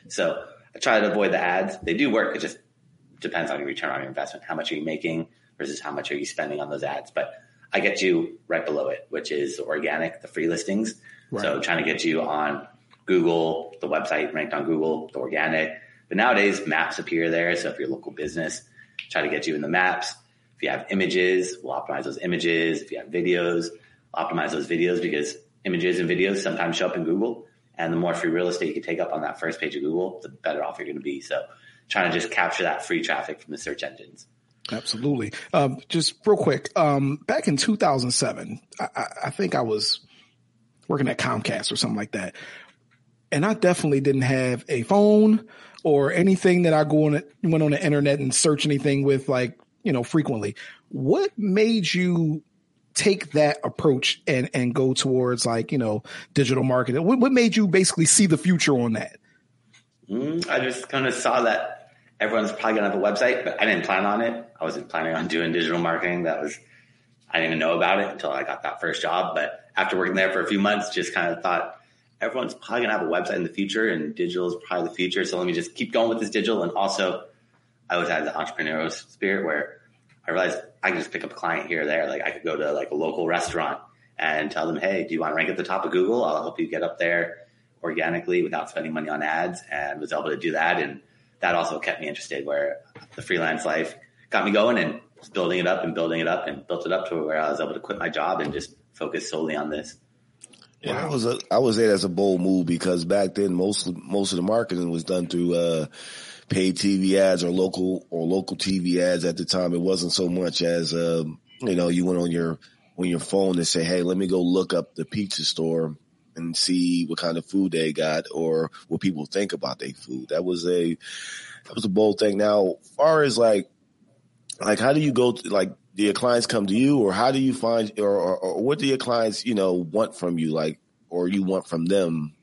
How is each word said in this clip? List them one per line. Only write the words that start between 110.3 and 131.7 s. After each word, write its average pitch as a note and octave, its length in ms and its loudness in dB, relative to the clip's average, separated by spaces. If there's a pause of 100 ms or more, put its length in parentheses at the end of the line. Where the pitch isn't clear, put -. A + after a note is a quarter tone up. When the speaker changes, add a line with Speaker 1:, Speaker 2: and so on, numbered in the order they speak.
Speaker 3:
as, E2+ 300 0
um, E2 460 -2 (220)
you G2+ 160 0
know, F2 100 2
you F2 180 2
went F2+ 140 2
on F2 140 0
your, E2+ 260 -2 (400)
on F2+ 80 0
your F2 140 0
phone F#2+ 360 2
and E2+ 120 0
say, E2 160 0
"Hey, F2+ 180 2
let F2+ 140 0
me F#2+ 100 0
go F2+ 160 2
look F2 320 2
up E2+ 220 -2
the D#2+ 80 -6
pizza G2 400 -4
store D#2+ 520 -2 (380)
and E2 220 -6
see F2 480 2
what D#2 160 -6
kind E2 180 -2
of D#2+ 80 -10
food F#2+ 240 0
they D#2+ 220 0
got D#2 400 0
or D#2+ 400 -2 (160)
what E2 120 -4
people D#2 260 -2
think G2 260 -2
about C#2 260 -6
their C2 120 -8
food." B1+ 400 -12
That D#2+ 140 -2
was F2 220 -2
a, E2+ 300 2 (680)
that - 80 -16
was A2+ 100 -4
a A2 40 0
bold G#2 300 4
thing. G#2 180 2
Now, G#2 420 4 (180)
far D#3 260 6
as, B2 160 2
like, G#2+ 320 4 (880)
like, G#2 200 2
how B2+ 120 4
do D3+ 80 4
you D3+ 120 2
go B2 180 4
to, - 200 -8
like, F#2+ 220 2 (220)
do G2+ 80 0
your G2+ 120 4
clients A#2+ 340 2
come A2 180 2
to F#2+ 80 0
you, C3+ 240 4
or G2+ 140 4
how A#2 180 4
do C3+ 80 0
you C3 160 2
find, A2+ 460 0
or, G2+ 100 4
or, F#2 280 2
or F#2 220 -2
what C#3 200 0
do C#3 80 0
your C3+ 100 2
clients, A#2 480 0
you A#2+ 80 0
know, F#2+ 200 2
want F2+ 420 -2
from F2 200 -2
you? D#2+ 140 0
Like, D#2 300 -2 (300)
or F2+ 180 0
you G2 160 0
want F#2 240 -2
from E2 180 -2